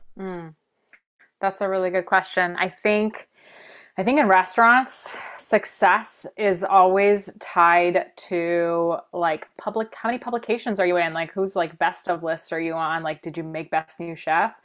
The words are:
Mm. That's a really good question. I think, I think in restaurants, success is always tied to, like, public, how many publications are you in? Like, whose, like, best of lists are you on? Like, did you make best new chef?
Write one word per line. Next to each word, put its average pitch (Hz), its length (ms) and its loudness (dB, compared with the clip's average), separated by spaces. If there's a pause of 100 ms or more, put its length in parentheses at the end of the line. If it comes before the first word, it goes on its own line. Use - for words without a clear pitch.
(180)
Mm. 175 380 -12 (840)
That's 196 180 -2
a 202 80 -2
really 190 220 -2
good 180 160 -2
question. 180 520 0
I 185 120 -2
think, 208 580 -2 (720)
I 190 40 -2
think 254 160 2
in 247 80 4
restaurants, 233 880 4 (220)
success - 880 0 (100)
is 196 260 0
always 196 760 4
tied 175 760 2 (120)
to, 170 680 0 (140)
like, 160 360 -4 (100)
public, 220 380 -6
how - 120 -8
many 247 120 -2
publications 233 600 -4
are 190 60 2
you 175 120 2
in? 165 160 -2
Like, 160 180 -6
whose, 190 240 -4
like, 165 240 -2
best 165 280 -2
of 170 140 -2
lists 160 300 -6
are 165 100 -4
you 165 120 -4
on? 165 280 -4
Like, 156 220 -6
did 156 120 -10
you 165 80 -6
make 160 280 -10
best - 280 -4
new 170 160 -10
chef? 175 380 0 (120)